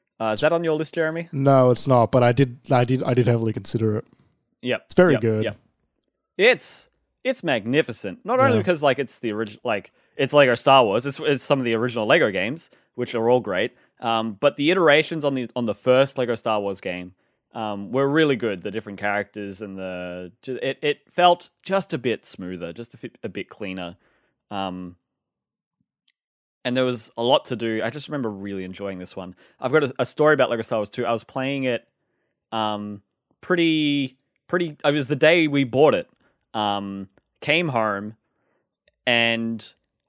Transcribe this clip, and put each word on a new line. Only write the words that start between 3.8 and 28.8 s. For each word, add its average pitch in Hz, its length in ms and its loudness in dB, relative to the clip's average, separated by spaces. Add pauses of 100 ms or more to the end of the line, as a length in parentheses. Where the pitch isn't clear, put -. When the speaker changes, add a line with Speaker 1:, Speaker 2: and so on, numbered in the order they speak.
Speaker 2:
it. - 60 -10 (580)
Speaker 1:
Yep. 123 240 -2
Speaker 2:
It's - 80 -16
very 180 180 6
Speaker 1:
Yep. 113 80 2
Speaker 2:
good. 110 240 0
Speaker 1:
Yep. 104 120 -6 (840)
It's, - 500 0 (360)
it's 247 200 -4
magnificent. 117 800 -2
Not 254 160 0
only 262 160 4
Speaker 2:
Yeah. 104 60 0
Speaker 1:
because, 170 200 -2
like, 139 160 2
it's 135 220 -8
the 113 100 -4
origi-, 104 340 -6
like, 107 280 -4 (240)
it's 135 160 -2
Lego 139 240 6
Star 135 280 6
Wars. 110 220 0
It's, 139 140 -6
it's 147 240 -2
some 139 160 0
of 127 40 -4
the 117 100 0
original 113 320 -2
Lego 135 260 4
games, 107 360 -6 (280)
which 123 180 -6
are 117 160 2
all 123 100 6
great. 104 360 -4 (240)
Um, 113 400 -4
but 143 160 2
the 147 140 0
iterations 160 540 2
on 143 100 -2
the, 127 200 -6
on 123 120 -4
the 104 80 -2
first 131 440 2
Lego 120 160 -2
Star 110 260 -2
Wars 101 200 -6
game, 90 340 -10 (400)
um, 101 380 -8
were 139 160 2
really 147 280 4
good. 101 260 -4
The 104 100 -8
different 101 260 -10
characters 101 640 -4
and 98 160 -12
the, 90 540 -10 (100)
ju-, 127 180 -10
it, 135 220 -4
it 147 300 -4
felt 175 380 2 (120)
just 190 300 -4
a 156 60 -4
bit 120 280 -4
smoother, 87 460 -10
just 117 220 -16
a - 20 -20
fi-, - 140 -14 (120)
a 117 60 -8
bit 92 200 -12
cleaner. 92 480 -12 (540)
Um, 92 460 -8 (1700)
and 127 120 -2
there 131 80 2
was 123 320 -4
a 117 60 -4
lot 131 240 2
to 127 100 -6
do. 110 260 -4
I 117 80 -2
just 139 180 -12
remember 135 220 -6
really 98 340 -8
enjoying 92 340 -10